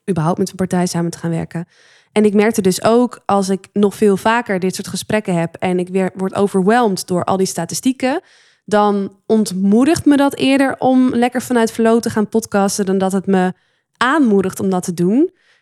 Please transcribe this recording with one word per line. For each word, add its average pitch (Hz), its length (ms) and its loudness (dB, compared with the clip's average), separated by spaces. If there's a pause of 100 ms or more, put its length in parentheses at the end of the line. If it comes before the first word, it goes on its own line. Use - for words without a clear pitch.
(100)
Überhaupt 160 280 0
met 190 120 -2
een - 60 -18
partij 185 300 -2
samen 170 240 -4
te - 80 -12
gaan 170 120 -6
werken. 165 380 -8 (440)
En 214 120 4
ik 208 100 2
merkte 214 260 2
dus 185 220 0
ook, 240 440 2
als 196 220 0
ik 190 240 -4
nog 202 220 0
veel 202 220 2
vaker 220 420 -2
dit 180 160 -2
soort - 140 -12
gesprekken 214 460 -4
heb 165 200 -2
en 180 240 -2
ik 180 100 -4
weer 185 260 -2
word 190 200 -6
overwhelmed 202 720 0
door 180 180 -2
al 190 120 0
die 190 100 0
statistieken, 254 760 -4 (440)
dan 202 520 0 (100)
ontmoedigt 214 800 2
me 285 120 4
dat 277 200 2
eerder 269 420 0
om 254 360 2
lekker 240 280 0
vanuit 226 300 0
flow 226 280 2
te 226 100 -4
gaan 208 180 -2
podcasten 202 580 -2
dan 190 120 0
dat 190 140 0
het 190 140 -2
me 185 260 2 (440)
aanmoedigt 220 640 2
om 196 100 -2
dat 180 120 0
te 180 120 -6
doen. 208 360 0 (320)